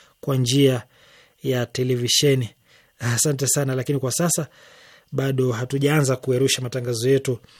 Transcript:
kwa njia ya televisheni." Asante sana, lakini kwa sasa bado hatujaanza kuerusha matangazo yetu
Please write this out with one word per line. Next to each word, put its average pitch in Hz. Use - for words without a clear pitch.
kwa 139
njia 131
ya 127
televisheni." 127
Asante 123
sana, 135
lakini 131
kwa 127
sasa 165
bado 131
hatujaanza 135
kuerusha 131
matangazo 123
yetu 135